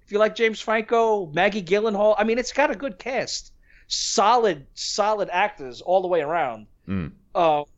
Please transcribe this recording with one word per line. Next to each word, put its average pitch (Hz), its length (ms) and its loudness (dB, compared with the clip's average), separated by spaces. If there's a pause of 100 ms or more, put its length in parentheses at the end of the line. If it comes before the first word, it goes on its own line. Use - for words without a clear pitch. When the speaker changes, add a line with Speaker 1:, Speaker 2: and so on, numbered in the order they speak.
Speaker 1:
if - 60 -20
you 202 80 0
like 214 160 2
James 220 260 0
Franco, 220 640 0
Maggie 190 360 0
Gyllenhaal, 208 560 2
I 208 40 2
mean, 226 140 0
it's - 160 -4
got 294 160 2
a 262 60 -6
good 226 240 -10
cast, - 520 -6 (360)
solid, 214 880 2
solid 202 560 -2
actors 170 500 -2
all 185 220 2
the 185 40 -2
way 175 140 2
around. 143 460 -2 (200)
Speaker 2:
Mm. 90 260 -6 (200)
Speaker 1:
Uh, 156 300 2 (140)